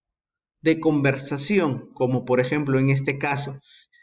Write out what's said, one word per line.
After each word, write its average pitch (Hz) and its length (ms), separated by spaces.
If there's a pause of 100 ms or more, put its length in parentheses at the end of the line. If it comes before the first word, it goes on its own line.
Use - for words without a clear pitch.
(600)
de 160 180
conversación, 147 1120
como 123 320
por 123 140
ejemplo 139 400
en 135 100
este 139 300
caso. 139 400 (440)